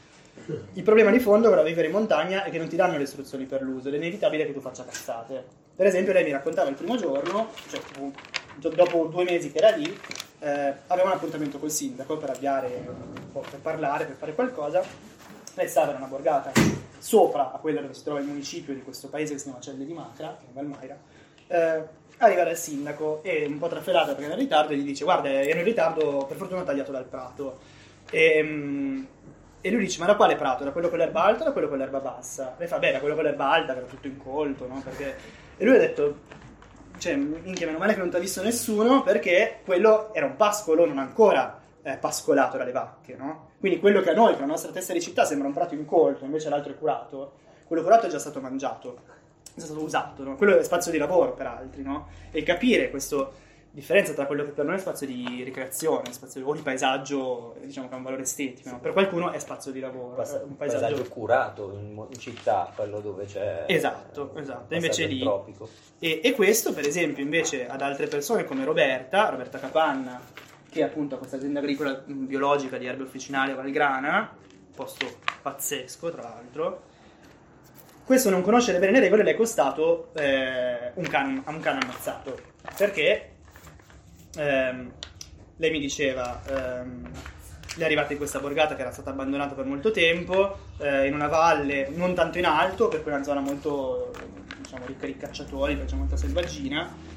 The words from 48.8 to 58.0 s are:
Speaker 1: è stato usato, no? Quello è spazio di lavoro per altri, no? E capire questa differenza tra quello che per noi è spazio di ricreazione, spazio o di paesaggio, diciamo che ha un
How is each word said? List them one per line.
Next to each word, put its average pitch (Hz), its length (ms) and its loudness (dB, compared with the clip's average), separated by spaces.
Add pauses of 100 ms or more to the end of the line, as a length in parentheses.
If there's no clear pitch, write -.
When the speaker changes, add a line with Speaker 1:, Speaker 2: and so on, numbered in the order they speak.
Speaker 1:
è 170 60 -14
stato 156 200 -10
usato, 143 440 -4
no? 135 100 -8
Quello 147 240 6
è - 60 6
spazio 170 260 0
di 160 80 0
lavoro 143 360 4
per 135 120 -6
altri, 131 380 -10
no? 135 240 -6 (240)
E 156 100 -2
capire 175 480 2
questa 139 400 -4 (400)
differenza 156 440 2
tra 139 120 -2
quello 143 160 -2
che 143 80 -6
per 143 140 -2
noi 156 100 0
è 190 60 -2
spazio 165 260 -6
di 123 380 -8
ricreazione, 135 680 -4
spazio 131 320 -12
o 143 100 0
di - 60 -6
paesaggio, 131 1040 -2
diciamo 135 240 -12
che 127 80 -12
ha 127 40 -10
un 127 40 -12